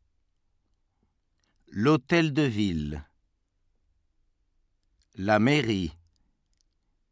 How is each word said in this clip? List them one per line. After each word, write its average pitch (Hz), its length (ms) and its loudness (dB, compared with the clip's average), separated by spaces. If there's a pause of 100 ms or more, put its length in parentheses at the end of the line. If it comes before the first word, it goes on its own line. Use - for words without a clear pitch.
(1700)
L'hôtel 156 640 0
de 147 120 0
ville. 82 600 -4 (2000)
La 104 220 2
mairie. 113 540 0 (1200)